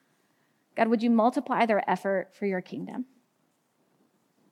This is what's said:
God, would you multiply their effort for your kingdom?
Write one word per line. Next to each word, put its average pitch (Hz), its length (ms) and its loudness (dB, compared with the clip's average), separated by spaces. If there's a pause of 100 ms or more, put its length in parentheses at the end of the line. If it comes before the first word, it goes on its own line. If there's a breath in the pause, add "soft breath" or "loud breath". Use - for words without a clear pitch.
(760)
God, 226 120 2
would 226 160 2
you 240 60 2
multiply 240 560 2
their 208 240 0
effort 190 440 -2
for - 120 -8
your 185 160 -2
kingdom? 185 440 -10 (1500)